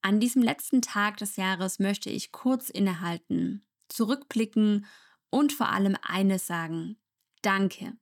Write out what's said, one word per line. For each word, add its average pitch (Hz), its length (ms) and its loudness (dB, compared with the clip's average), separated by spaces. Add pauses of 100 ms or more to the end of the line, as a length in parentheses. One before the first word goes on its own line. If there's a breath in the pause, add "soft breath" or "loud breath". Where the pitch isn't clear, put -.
An 202 180 4
diesem 247 220 4
letzten 233 400 2
Tag 208 360 -2
des 202 200 -8
Jahres 185 420 -2
möchte 202 300 0
ich - 240 -8
kurz 254 360 -2
innehalten, 180 960 -2 (220)
zurückblicken 214 960 0 (440 loud breath)
und 285 240 2
vor - 160 -2
allem 196 320 2
eines 190 440 0
sagen. 165 520 -6 (440)
Danke. 190 600 0